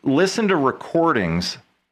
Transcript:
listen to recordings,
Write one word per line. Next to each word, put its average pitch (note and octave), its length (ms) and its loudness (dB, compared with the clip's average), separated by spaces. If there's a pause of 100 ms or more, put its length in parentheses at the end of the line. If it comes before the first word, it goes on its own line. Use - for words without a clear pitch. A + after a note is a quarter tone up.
listen F#3+ 460 0
to F#3+ 60 2
recordings, B2+ 1000 0 (340)